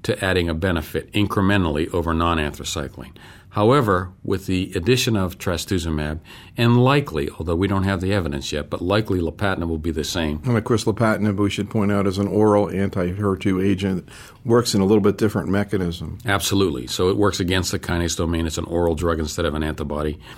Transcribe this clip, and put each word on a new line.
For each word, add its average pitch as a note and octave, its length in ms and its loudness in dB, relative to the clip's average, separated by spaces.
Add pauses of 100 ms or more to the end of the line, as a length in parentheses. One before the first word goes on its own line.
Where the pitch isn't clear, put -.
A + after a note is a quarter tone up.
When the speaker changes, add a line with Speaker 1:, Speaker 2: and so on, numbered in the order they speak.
Speaker 1:
to - 200 -2
adding F#2 240 2
a E2 60 -2
benefit E2 580 -2
incrementally F#2+ 800 2
over E2 200 0
non-anthracycline. D2+ 1000 -4 (440)
However, G#2 560 4 (120)
with F#2+ 220 -4
the F#2 300 -2
addition A#2 420 2
of F#2 200 -2
trastuzumab, D#2+ 840 -2 (340)
and A#2+ 260 4
likely, B2+ 560 2
although E2 200 -2
we F#2+ 100 2
don't G2 160 0
have G2 160 0
the F#2+ 140 0
evidence C#2+ 400 -2
yet, D2 160 -6
but - 120 -6
likely G2 380 0
lapatinib E2+ 480 -2
will E2 100 -2
be D#2+ 140 -4
the D2+ 140 -4
same. D2+ 400 -2
Speaker 2:
And A#2+ 120 2
of G#2+ 60 0
course, A#2 220 0
lapatinib, G#2+ 500 0
we G2+ 140 0
should G2+ 200 -4
point G#2 220 0
out, G2+ 160 2
is F#2+ 100 0
an G2+ 100 0
oral G#2 420 4
anti-her F#2+ 680 0
two F#2 240 0
agent F#2+ 460 0
that - 80 -20 (320)
works A#2 280 4
in G#2 60 4
a F#2+ 60 6
little G#2 160 6
bit G2 160 4
different G2 320 0
mechanism. F2+ 760 -2
Speaker 1:
Absolutely. G2 600 0
So F#2 220 0
it G2 80 2
works G2+ 240 2
against F#2 320 0
the - 40 -4
kinase E2+ 380 -2
domain. E2 320 -2
It's D#2 100 -4
an F2 60 -4
oral E2+ 320 0
drug E2 240 0
instead D#2+ 240 -4
of D2 100 -2
an D#2 100 -2
antibody. D2+ 540 -4 (200)